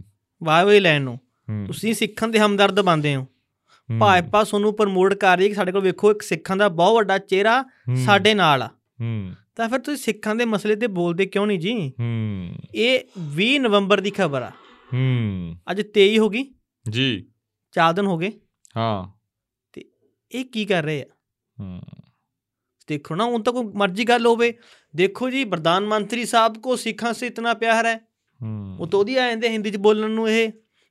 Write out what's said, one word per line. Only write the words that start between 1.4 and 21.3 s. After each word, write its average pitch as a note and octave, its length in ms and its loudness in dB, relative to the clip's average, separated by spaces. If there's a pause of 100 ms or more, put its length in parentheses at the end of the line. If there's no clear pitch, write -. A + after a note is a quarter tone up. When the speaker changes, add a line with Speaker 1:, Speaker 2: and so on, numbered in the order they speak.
Speaker 2:
ਹੂੰ। G#2 160 -6
Speaker 1:
ਤੁਸੀਂ G#3+ 280 -4
ਸਿੱਖਾਂ A3 340 -4
ਦੇ A3 100 0
ਹਮਦਰਦ G3+ 420 4
ਬਣਦੇ D3+ 360 2
ਹੋ। C3 100 -6 (640)
Speaker 2:
ਹੂੰ। A2+ 80 -2
Speaker 1:
ਭਾਜਪਾ G3+ 460 4
ਤੁਹਾਨੂੰ G#3 320 0
ਪ੍ਰਮੋਟ G3 380 2
ਕਰ F#3+ 220 4
ਰਹੀ F#3 80 2
ਹੈ G#3 40 4
ਕਿ G3+ 60 -2
ਸਾਡੇ F#3 180 -2
ਕੋਲ G3 80 -2
ਵੇਖੋ F#3+ 300 2
ਇੱਕ G#3 120 0
ਸਿੱਖਾਂ F#3+ 340 -4
ਦਾ G#3 120 2
ਬਹੁਤ F3 260 4
ਵੱਡਾ G3 240 2
ਚਿਹਰਾ G#3 440 0
Speaker 2:
ਹੂੰ। B2+ 340 -6
Speaker 1:
ਸਾਡੇ G3 380 4
ਨਾਲ D#3 280 4
ਆ। A2+ 80 -8 (300)
Speaker 2:
ਹੂੰ। A2 320 -6 (240)
Speaker 1:
ਤਾਂ A3+ 120 -4
ਫਿਰ C4 100 -2
ਤੁਸੀਂ C#4 260 -8
ਸਿੱਖਾਂ G#3+ 300 -4
ਦੇ A#3 100 -2
ਮਸਲੇ G#3+ 320 0
'ਤੇ A#3 100 -2
ਬੋਲਦੇ F3 400 -2
ਕਿਉਂ G3+ 200 -2
ਨਹੀਂ G3+ 140 0
ਜੀ? F3 400 -4
Speaker 2:
ਹੂੰ। G#2+ 540 -4 (200)
Speaker 1:
ਇਹ B3 260 2 (180)
ਵੀਹ F#3 420 0
ਨਵੰਬਰ G3+ 400 2
ਦੀ G3 100 -2
ਖਬਰ D3 320 -2
ਆ। G#2 80 -10 (440)
Speaker 2:
ਹੂੰ। G#2+ 600 -2 (140)
Speaker 1:
ਅੱਜ G3 120 -4
ਤੇਈ G#3 360 4
ਹੋ A3 100 4
ਗਈ। B3 260 -6 (360)
Speaker 2:
ਜੀ। A#2 360 -4 (460)
Speaker 1:
ਚਾਰ E3 200 2
ਦਿਨ G3+ 140 -2
ਹੋ F3+ 120 -2
ਗਏ। F#3+ 140 -6 (440)
Speaker 2:
ਹਾਂ। G#2 440 -6 (520)
Speaker 1:
ਤੇ - 120 -18 (480)
ਇਹ B3+ 120 -8
ਕੀ A3 200 -6
ਕਰ F#3 180 0
ਰਹੇ D3 200 -6
ਆ? - 40 -14 (540)